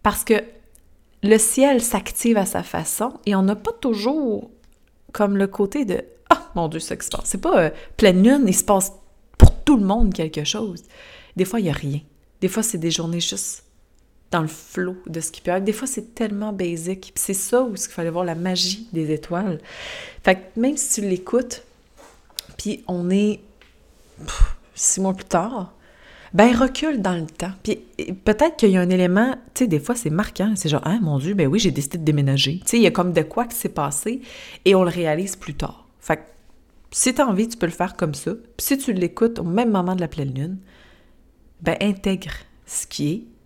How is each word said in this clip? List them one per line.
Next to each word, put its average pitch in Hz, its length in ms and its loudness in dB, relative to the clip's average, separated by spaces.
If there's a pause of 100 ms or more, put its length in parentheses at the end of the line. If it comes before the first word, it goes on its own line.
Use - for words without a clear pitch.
parce - 220 0
que 214 180 2 (800)
le 214 160 6
ciel 262 460 4
s'active 226 540 0
à 196 80 2
sa 180 180 -4
façon, 190 500 -6 (140)
et 202 80 2
on 190 80 2
n'a 196 140 2
pas 466 160 -4
toujours 233 760 -2 (640)
comme 202 260 0
le 196 80 4
côté 196 400 -2
de « 185 180 -2 (260)
Ah, - 260 2
mon 170 120 -2
Dieu, 160 140 -6
c'est - 80 -12
ça - 80 -6
qui - 80 -12
se - 40 -10
passe. » - 140 -8
C'est - 140 -6
pas, 311 200 2
euh, 165 120 4 (260)
pleine 185 260 6
lune, 269 260 6
il 185 60 2
se - 120 0
passe 190 260 2 (460)
pour - 260 12
tout 294 140 6
le 202 80 2
monde 202 280 4
quelque 156 300 -4
chose. 202 400 -6 (540)
Des 180 80 2
fois, 226 160 -2
il 185 60 0
y - 20 0
a 143 40 0
rien. 143 280 -4 (400)
Des 185 80 0
fois, 214 140 -2
c'est - 140 -4
des 165 140 -2
journées 165 300 -2
juste - 420 -6 (640)
dans 170 120 0
le 156 80 -2
flot 185 480 -8 (100)
de 165 140 -8
ce 160 100 -8
qui - 80 -20
peut - 120 -4
être. 190 120 0
Des 208 80 0
fois, 233 160 -6
c'est - 260 -10
tellement 214 380 -4
basique. 180 640 -6
Puis - 80 -4
c'est 202 100 -4
ça 240 300 0
où 240 80 -2
il 196 60 -8
fallait - 320 -6
voir 175 160 -2
la 170 100 -4
magie 185 560 -4
des 160 220 -2
étoiles. 170 460 -4 (640)
Fait 190 140 4
que 190 240 -10
même 269 160 2
si - 260 -4
tu 202 60 -2
l'écoutes, 233 560 -2 (960)
puis - 320 -6
on 175 200 -4
est, 208 300 2 (800)
pff, - 380 2 (180)
six - 240 -2
mois 190 140 0
plus 190 120 -10
tard, 190 480 -2 (600)
ben 220 200 8
recule 262 480 0
dans 185 140 0
le 165 100 -4
temps. 175 280 -8 (100)
Puis, 214 160 -4 (180)
et - 140 -6
peut-être 214 460 2
qu'il 214 140 6
y 185 60 4
a 180 40 4
un 180 80 0
élément, 185 460 2 (180)
tu - 100 0
sais, 247 40 2
des 160 120 2
fois, 233 160 -2
c'est 165 140 -4
marquant. 185 480 0
C'est 165 100 -4
genre, « 147 160 2
Ah, 190 180 0
mon 147 180 0
Dieu, 170 160 -2
ben 170 120 2
oui, 147 100 2
j'ai 214 140 2
décidé 139 260 -6
de 165 60 -6
déménager. » 143 600 2
Tu - 60 -2
sais, 240 60 2
il 226 60 8
y 202 40 8
a - 40 6
comme 180 220 0
de 170 80 2
quoi 233 240 -2
qui 233 100 -14
s'est - 140 -6
passé 165 520 -4 (440)
et 196 100 8
on 185 80 6
le 175 60 2
réalise 170 480 -2
plus - 180 -12
tard. - 300 -8 (140)
Fait - 180 -2
que 156 40 -18 (680)
si - 220 0
t'as 285 120 2
envie, 220 240 0
tu - 80 -12
peux - 80 0
le 170 80 -2
faire 185 240 -4
comme 156 160 -2
ça. 160 200 -6
Puis - 320 -12
si 277 120 0
tu 269 160 -4
l'écoutes 190 460 0
au - 40 -6
même 208 280 0
moment 185 220 0
de 185 60 -2
la 170 80 -2
pleine 139 260 -6
lune, 156 240 -6 (1040)
ben - 220 -2
intègre 190 500 -2 (340)
ce - 220 -8
qui 147 240 -4
est 220 120 -6 (220)